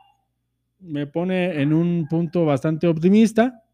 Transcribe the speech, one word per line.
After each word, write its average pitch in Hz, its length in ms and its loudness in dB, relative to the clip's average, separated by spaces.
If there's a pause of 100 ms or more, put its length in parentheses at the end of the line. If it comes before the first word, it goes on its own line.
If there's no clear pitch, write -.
(800)
me 147 280 -8
pone 180 540 -4
en 151 120 0
un 170 340 0
punto 170 380 -2
bastante 156 420 -2
optimista. 214 760 2 (100)